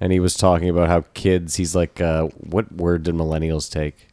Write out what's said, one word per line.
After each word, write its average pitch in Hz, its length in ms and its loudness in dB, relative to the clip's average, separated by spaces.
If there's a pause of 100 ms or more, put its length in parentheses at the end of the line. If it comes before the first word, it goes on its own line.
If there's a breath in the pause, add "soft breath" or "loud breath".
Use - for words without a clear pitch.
And 92 120 0
he 92 80 4
was 90 160 2
talking 90 320 2
about 85 200 2
how 85 160 2 (100)
kids, 90 420 0
he's 85 180 -4
like, 87 260 -2
uh, 80 240 0 (140)
"What 98 340 -4
word 87 300 0
did 82 140 -2
millennials 80 540 -2
take?" 76 260 -6 (160)